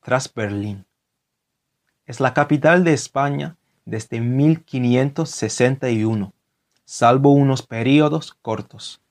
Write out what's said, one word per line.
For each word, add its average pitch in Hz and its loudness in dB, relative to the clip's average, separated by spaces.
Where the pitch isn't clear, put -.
tras 127 -4
Berlín. 101 -8
Es 120 -16
la 156 0
capital 151 2
de 165 4
España 143 -4
desde 113 -8
mil 139 2
quinientos 131 -2
sesenta 127 -2
y 110 0
uno, 107 -4
salvo 135 4
unos 139 4
periodos 147 0
cortos. - -12